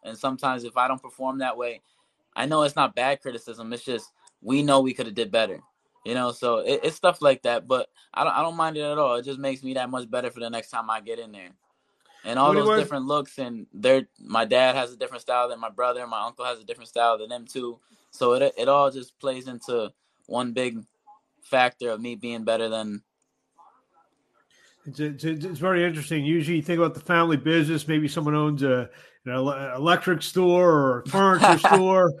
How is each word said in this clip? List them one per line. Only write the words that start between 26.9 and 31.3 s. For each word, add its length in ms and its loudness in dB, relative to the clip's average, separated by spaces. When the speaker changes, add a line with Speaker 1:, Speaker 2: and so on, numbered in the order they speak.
Speaker 2:
the 60 -12
family 360 2
business, 500 0
maybe 220 0
someone 260 -2
owns 280 0
a, 260 2
an 80 -8
ele-, 440 -4
electric 460 2
store 480 4
or 300 4
a 80 -12
furniture 500 8